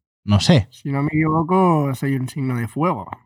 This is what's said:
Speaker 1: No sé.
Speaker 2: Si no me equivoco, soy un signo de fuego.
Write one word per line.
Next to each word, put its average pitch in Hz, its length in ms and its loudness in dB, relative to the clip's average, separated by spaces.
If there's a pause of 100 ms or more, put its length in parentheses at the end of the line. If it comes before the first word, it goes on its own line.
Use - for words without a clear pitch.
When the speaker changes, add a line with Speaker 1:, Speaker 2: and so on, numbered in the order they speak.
(240)
Speaker 1:
No 101 160 2
sé. - 300 4
Speaker 2:
Si - 200 -12
no 139 120 -2
me 151 60 0
equivoco, 156 840 2
soy 139 220 -4
un 127 140 -6
signo 131 260 -4
de 117 100 -4
fuego. 139 400 -4 (200)